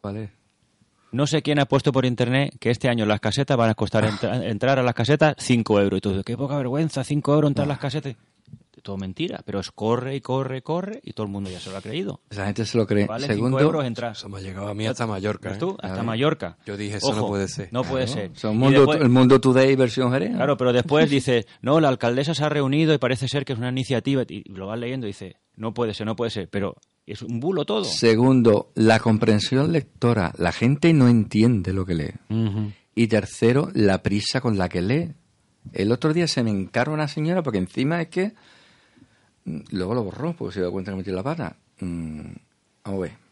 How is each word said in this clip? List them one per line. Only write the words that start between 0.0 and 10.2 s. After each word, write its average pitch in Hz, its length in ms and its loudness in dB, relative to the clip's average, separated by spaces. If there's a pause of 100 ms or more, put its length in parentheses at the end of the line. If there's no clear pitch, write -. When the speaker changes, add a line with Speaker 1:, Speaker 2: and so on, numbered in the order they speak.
Speaker 1:
¿Cuál 101 160 -10
es? 107 120 -10 (800)
Speaker 2:
No 139 160 0
sé 156 140 0
quién 147 180 0
ha 139 60 4
puesto 139 260 2
por 127 140 2
internet 127 540 0
que 113 120 -2
este 127 180 0
año 117 160 2
las 104 140 2
casetas 131 380 0
van 117 120 4
a 107 60 2
costar 107 300 0
entra-, 110 400 -2
Speaker 1:
<laughs> 107 40 -4
Speaker 2:
entrar 123 300 0
a 123 40 0
las 120 120 0
casetas 147 420 2
cinco 110 420 2
euros. 98 180 2
Y 95 40 -2
tú 101 80 -2
dices, 95 160 -2
"Qué 117 120 -6
poca 139 200 -4
vergüenza, 139 460 -4
cinco 143 300 0
euros 151 180 4
entrar 143 140 0
a - 20 -4
Speaker 1:
No. 143 60 -4
Speaker 2:
las 127 60 -8
casetas". 139 360 -6 (680)
Todo 98 160 -10
mentira, 95 480 -8
pero 101 140 -6
es 92 100 -8
corre 120 460 -2
y 135 60 -8